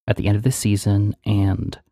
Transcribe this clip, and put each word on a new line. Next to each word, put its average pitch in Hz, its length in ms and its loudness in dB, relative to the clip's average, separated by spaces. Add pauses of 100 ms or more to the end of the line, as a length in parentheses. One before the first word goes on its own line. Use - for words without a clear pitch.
at 107 80 0
the - 100 -2
end 101 80 2
of 107 80 -2
this 131 140 0
season, 104 580 0 (100)
and 98 540 0 (120)